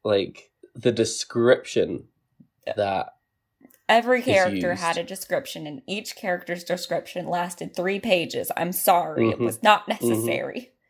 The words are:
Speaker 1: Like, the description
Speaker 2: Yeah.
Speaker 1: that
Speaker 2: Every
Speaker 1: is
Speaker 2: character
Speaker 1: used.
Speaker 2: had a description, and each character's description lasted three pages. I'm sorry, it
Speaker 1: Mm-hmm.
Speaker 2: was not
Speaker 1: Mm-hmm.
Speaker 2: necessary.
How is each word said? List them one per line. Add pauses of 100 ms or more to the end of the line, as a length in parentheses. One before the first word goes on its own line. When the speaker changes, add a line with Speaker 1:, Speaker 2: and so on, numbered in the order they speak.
Speaker 1:
Like, (240)
the
description (580)
Speaker 2:
Yeah.
Speaker 1:
that (720)
Speaker 2:
Every
Speaker 1:
is
Speaker 2:
character
Speaker 1:
used.
Speaker 2:
had
a
description,
and
each
character's
description
lasted
three
pages.
I'm
sorry,
it
Speaker 1:
Mm-hmm.
Speaker 2:
was
not
Speaker 1:
Mm-hmm.
Speaker 2:
necessary. (200)